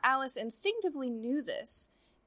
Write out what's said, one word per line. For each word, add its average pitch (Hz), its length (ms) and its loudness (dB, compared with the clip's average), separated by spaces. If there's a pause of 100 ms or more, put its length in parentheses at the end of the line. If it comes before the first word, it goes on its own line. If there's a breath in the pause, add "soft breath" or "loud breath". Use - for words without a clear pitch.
Alice 262 340 4
instinctively 285 720 -2
knew 240 320 -2
this - 480 -2 (380)